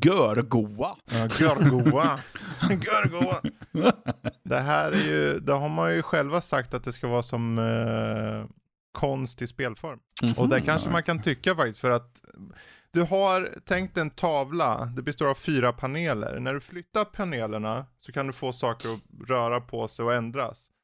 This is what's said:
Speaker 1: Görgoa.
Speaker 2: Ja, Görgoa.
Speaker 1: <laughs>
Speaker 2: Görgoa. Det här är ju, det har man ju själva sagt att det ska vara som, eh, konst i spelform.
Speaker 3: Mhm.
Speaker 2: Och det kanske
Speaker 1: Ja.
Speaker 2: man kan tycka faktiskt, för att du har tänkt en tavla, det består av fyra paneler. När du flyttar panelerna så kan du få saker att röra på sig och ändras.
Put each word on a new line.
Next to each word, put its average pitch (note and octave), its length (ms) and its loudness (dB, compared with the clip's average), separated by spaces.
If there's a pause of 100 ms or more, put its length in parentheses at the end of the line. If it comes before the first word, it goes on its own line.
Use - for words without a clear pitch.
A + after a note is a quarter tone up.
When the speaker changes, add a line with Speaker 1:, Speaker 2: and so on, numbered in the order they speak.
Speaker 1:
Görgoa. A#2+ 920 2 (160)
Speaker 2:
Ja, A2+ 160 0 (120)
Görgoa. C#3 760 6 (500)
Speaker 1:
<laughs> - 20 2
Speaker 2:
Görgoa. - 720 0 (1040)
Det C3 140 0
här D3+ 340 0
är D3+ 140 2
ju, D3+ 320 0
det C#3+ 140 -2
har C#3 160 0
man E3 260 0
ju E3 80 0
själva D3+ 380 -2
sagt C3 340 -4
att B2 100 -8
det A#2+ 80 -6
ska B2 160 -8
vara A#2+ 140 0
som, A#2 360 -2
eh, A2 920 -2 (420)
konst C3+ 500 -4
i B2 40 -6
spelform. B2+ 520 -8 (240)
Speaker 3:
Mhm. A#2 140 4
Speaker 2:
Och B2+ 120 4
det C3 120 4
kanske D#3 280 0
Speaker 1:
Ja. E3+ 40 0
Speaker 2:
man E3+ 100 2
kan E3 200 -2
tycka E3+ 340 0
faktiskt, B2 240 0
för B2+ 100 2
att A#2+ 300 -2 (720)
du E3+ 100 4
har F#3 460 2 (160)
tänkt F#3 340 -2
en D#3 120 0
tavla, C#3 720 0 (120)
det D#3+ 60 -4
består D3 280 -2
av C3+ 40 0
fyra B2 380 2
paneler. C3 680 -4
När C3 140 -4
du C#3+ 60 -6
flyttar F3+ 440 -4
panelerna A#2 840 -4 (120)
så - 140 -20
kan C3+ 140 -2
du C3+ 60 -6
få B2+ 200 -4
saker A#2+ 360 -4
att - 400 -10
röra A#2+ 320 0
på A#2 280 -6
sig - 160 -6
och A#2+ 100 2
ändras. A#2 520 -4 (180)